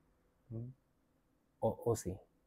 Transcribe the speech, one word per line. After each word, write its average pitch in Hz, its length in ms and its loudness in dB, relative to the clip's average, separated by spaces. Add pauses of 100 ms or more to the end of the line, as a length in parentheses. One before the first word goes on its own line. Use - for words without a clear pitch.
(500)
¿Mm? 117 200 -8 (920)
O, - 260 2
o 117 100 6
sí, 92 220 -4 (280)